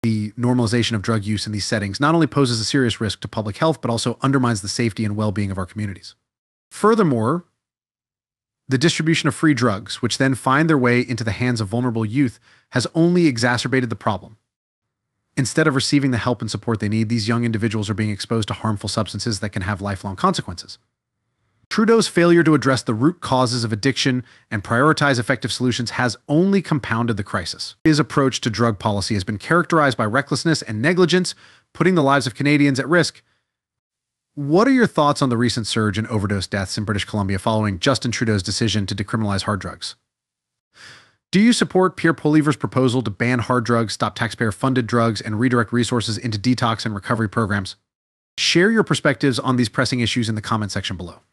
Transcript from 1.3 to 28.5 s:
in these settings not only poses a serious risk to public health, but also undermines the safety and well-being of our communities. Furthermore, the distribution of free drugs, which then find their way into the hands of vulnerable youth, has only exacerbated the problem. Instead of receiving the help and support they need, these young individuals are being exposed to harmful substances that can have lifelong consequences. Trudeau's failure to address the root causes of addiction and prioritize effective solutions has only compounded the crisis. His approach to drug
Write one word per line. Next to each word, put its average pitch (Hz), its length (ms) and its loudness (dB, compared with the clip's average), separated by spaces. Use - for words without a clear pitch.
in 107 60 -8
these 104 140 -6
settings 101 340 -4
not 151 160 4
only 160 120 4
poses 120 320 0
a 104 60 -4
serious 127 340 0
risk 104 220 -4
to - 60 -10
public 107 300 -6
health, 160 240 0
but 117 100 -4
also 117 320 -2
undermines 123 400 2
the 104 40 -8
safety 113 380 -2
and 104 100 -2
well-being 104 360 -2
of 92 80 -6
our 92 80 -6
communities. 101 480 -10
Furthermore, 170 760 2
the 131 100 0
distribution 160 500 0
of 135 80 0
free 156 180 2
drugs, 113 480 -2
which 117 160 -2
then 135 160 2
find 143 360 2
their 156 80 4
way 123 240 2
into 120 240 -4
the 107 80 -2
hands 123 260 -2
of 107 80 -4
vulnerable 113 380 -2
youth, 120 340 -2
has - 260 -2
only 170 320 4
exacerbated 123 640 0
the 107 80 -6
problem. 104 400 -6
Instead 156 320 0
of 135 80 2
receiving 135 360 2
the 120 60 0
help 123 220 -2
and 110 100 -8
support 110 300 -4
they 110 80 -4
need, 110 220 0
these 113 180 -2
young 120 160 0
individuals 110 460 -2
are 107 60 -2
being 104 160 -2
exposed 110 360 -4
to 101 60 -6
harmful 107 340 -4
substances 104 540 -4
that 104 80 -6
can 98 140 -6
have 98 180 -4
lifelong 101 340 -8
consequences. - 640 -4
Trudeau's 226 380 4
failure 170 360 4
to 156 100 6
address 135 300 2
the 120 100 -2
root 131 260 0
causes 123 460 0
of 107 80 -2
addiction 127 500 0
and 107 140 -4
prioritize 139 560 2
effective 123 320 -2
solutions 123 400 -2
has 123 240 -2
only 185 320 2
compounded 117 560 -2
the 104 60 -6
crisis. - 600 -8
His 156 160 4
approach 139 420 0
to 127 80 -2
drug 110 300 0